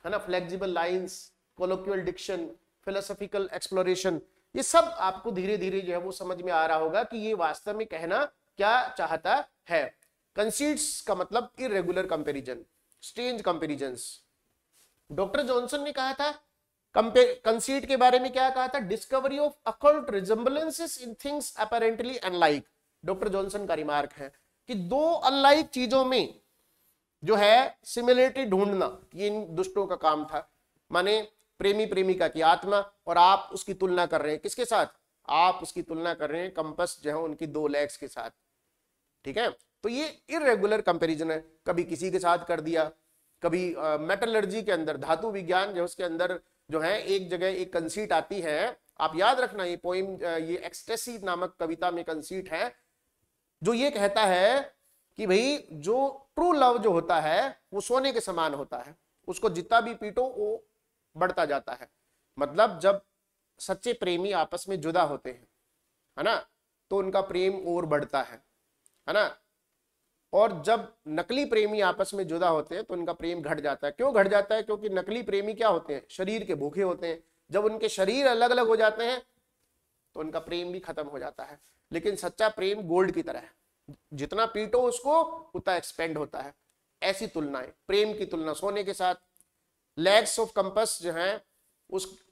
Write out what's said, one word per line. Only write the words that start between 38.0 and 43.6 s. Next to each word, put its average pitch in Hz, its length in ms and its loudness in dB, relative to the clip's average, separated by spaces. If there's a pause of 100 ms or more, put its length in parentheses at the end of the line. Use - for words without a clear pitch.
साथ, 117 220 -10 (960)
ठीक 135 120 -6
है। 220 120 0 (340)
तो 208 60 -4
ये 285 400 -6
इरेगुलर 220 520 2
कंपैरिजन 165 500 0
है, 160 140 -6 (220)
कभी 175 160 0
किसी 175 280 -6
के 180 80 0
साथ 175 180 4
कर 170 240 -4
दिया, 156 300 0 (520)
कभी, 175 300 0